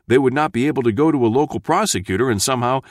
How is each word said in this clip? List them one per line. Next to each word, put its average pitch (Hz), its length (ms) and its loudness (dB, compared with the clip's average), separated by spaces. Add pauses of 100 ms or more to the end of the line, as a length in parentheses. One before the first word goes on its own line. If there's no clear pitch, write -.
they 123 120 4
would 131 140 4
not 147 200 -2
be 120 140 -2
able 135 160 -2
to 117 100 2
go 147 200 2
to 127 140 2
a - 20 2
local 117 320 0
prosecutor 131 720 -2
and 104 120 -2
somehow 127 480 -2